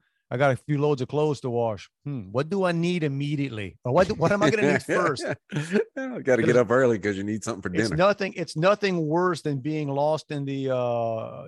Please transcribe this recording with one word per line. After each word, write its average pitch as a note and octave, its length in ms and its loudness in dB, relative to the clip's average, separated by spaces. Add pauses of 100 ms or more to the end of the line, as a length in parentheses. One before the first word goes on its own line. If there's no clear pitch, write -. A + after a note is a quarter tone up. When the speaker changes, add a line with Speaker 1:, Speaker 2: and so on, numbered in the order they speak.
(340)
Speaker 1:
I C3+ 40 -2
got C#3 140 4
a B2 40 2
few D3 240 -4
loads D3 220 2
of B2 80 -6
clothes D3 320 -2
to C3+ 80 -6
wash. A#2 400 -4 (160)
Hmm, A#2+ 260 -10
what C#3+ 180 -2
do F#3+ 140 -2
I F3+ 80 2
need E3+ 320 0
immediately? C#3 800 -4
Or B2 100 -2
what F3 140 6
do, G#3+ 60 -2
what E3 180 0
am G3+ 120 0
I G#3 60 6
gonna D3 240 4
need C3 100 0
Speaker 2:
<laughs> - 40 -20
Speaker 1:
first? E3+ 380 0 (280)
Speaker 2:
Yeah, G#3+ 680 -2
gotta B2 180 4
get G#2+ 60 2
Speaker 1:
There's A#2+ 100 6
Speaker 2:
up A2+ 140 4
early B2 280 6
'cause G2 180 -2
you G2 60 -4
need G#2 200 -4
something G#2+ 180 -6
for F#2 160 -6
Speaker 1:
It's G#2+ 120 2
Speaker 2:
dinner. A#2+ 80 -2
Speaker 1:
nothing, F#3+ 400 2
it's E3+ 180 -8
nothing F3+ 500 2
worse E3+ 360 0
than C#3+ 180 -2
being D3+ 300 -4
lost D3 420 0
in C#3+ 140 -6
the, C3+ 300 -4
uh, A#2 720 -2